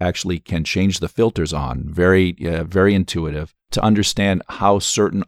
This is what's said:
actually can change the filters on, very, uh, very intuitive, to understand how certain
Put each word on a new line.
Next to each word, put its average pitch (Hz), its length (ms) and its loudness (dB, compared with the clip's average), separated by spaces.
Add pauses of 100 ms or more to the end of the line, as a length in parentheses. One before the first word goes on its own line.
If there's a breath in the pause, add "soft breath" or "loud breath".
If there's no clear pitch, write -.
actually 90 360 -4
can 80 260 -6
change 95 340 -2
the 82 100 -6
filters 90 460 0
on, 65 340 -6
very, 90 480 4 (100)
uh, 82 180 -4
very 98 300 4
intuitive, 80 600 -2 (160)
to - 120 -2
understand 101 640 2
how 101 300 2
certain 98 500 0